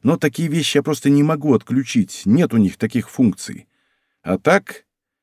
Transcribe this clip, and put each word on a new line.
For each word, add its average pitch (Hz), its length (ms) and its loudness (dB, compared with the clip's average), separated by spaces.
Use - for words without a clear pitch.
но 117 120 2
такие 160 320 -2
вещи 147 280 -2
я 143 80 2
просто 143 260 -2
не 143 140 4
могу 151 280 0
отключить, 120 760 -2
нет 135 280 2
у 113 40 2
них 95 180 2
таких 113 340 -4
функций. - 560 -2
А 95 160 -2
так, - 460 -2